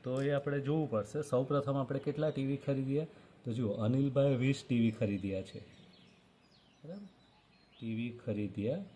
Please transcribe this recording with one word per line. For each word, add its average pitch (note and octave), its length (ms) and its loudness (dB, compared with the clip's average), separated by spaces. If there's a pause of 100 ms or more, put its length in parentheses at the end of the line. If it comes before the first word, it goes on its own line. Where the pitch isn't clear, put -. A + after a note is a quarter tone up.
તો B2+ 100 -6 (120)
એ C#3+ 100 0
આપણે C#3+ 280 0
જોવું D3 300 0
પડશે. G#2+ 340 -2
સૌપ્રથમ C#3 540 2
આપણે C3+ 220 -2
કેટલા D3+ 320 0
ટી C3+ 180 -2
વી C#3 160 0
ખરીદ્યા? C#3 420 0 (320)
તો - 120 -8
જુઓ, A2+ 280 0
અનિલભાઈએ C3+ 580 4
વીસ C3+ 220 2
ટી A#2+ 220 2
વી A2+ 160 4
ખરીદ્યા G2 500 -2
છે, - 120 -14 (1160)
બરાબર? F#3+ 320 -14 (640)
ટી A2+ 240 -6
વી A#2 220 -4
ખરીદ્યા G#2 640 -4 (140)